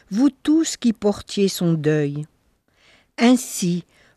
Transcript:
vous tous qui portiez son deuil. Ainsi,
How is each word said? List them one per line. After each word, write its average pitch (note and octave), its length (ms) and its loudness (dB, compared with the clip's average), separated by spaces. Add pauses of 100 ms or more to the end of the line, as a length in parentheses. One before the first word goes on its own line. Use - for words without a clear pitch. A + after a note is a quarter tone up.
vous B3 220 2
tous D#4 440 0
qui A#3 160 0
portiez G3+ 580 -2
son E3+ 240 -2
deuil. D3+ 520 -2 (960)
Ainsi, G3 640 2 (340)